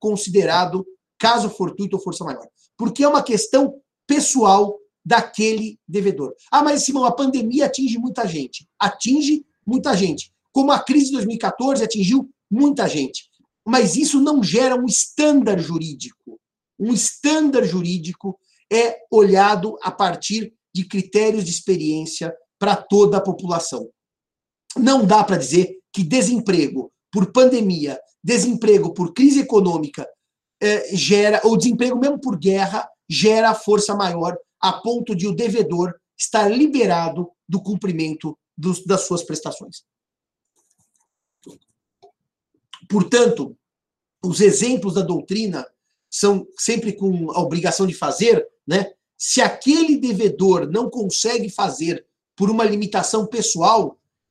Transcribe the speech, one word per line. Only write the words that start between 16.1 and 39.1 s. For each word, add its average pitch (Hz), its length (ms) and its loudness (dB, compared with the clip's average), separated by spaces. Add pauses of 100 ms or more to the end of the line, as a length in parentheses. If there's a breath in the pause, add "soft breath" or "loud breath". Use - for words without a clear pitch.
Um 220 140 -2
estándar 285 720 0
jurídico 175 720 -6 (340)
é 233 260 0 (120)
olhado 202 720 4
a 180 80 -6
partir 196 640 -4 (200)
de 185 100 -4
critérios 208 600 -2
de 165 60 -8
experiência 160 840 -4 (240)
pra 196 180 0
toda 202 420 4
a 190 40 0
população. 175 680 -6 (840)
Não 254 300 4
dá 208 160 6
pra 196 140 0
dizer 175 420 0 (140)
que 196 100 -2
desemprego 180 920 0 (200)
por 190 200 0
pandemia 196 680 4 (240)
desemprego 214 720 2
por 170 180 -4
crise 269 280 6
econômica, 170 680 0 (520)
eh, 208 360 0
gera, 202 480 2
ou 220 140 4
desemprego 247 400 0
mesmo 277 200 0
por 202 200 -6
guerra, 190 500 -2 (180)
gera 220 480 2
força 208 400 0
maior, 175 400 -4 (240)
a 185 140 0
ponto 226 420 -6
de 175 140 -4
o 190 60 -4
devedor 180 600 -2 (240)
estar 214 300 0
liberado 190 800 0 (160)
do 190 160 -4
cumprimento 160 760 -6 (180)
dos, 175 300 -4
das 190 160 0
suas 170 200 -4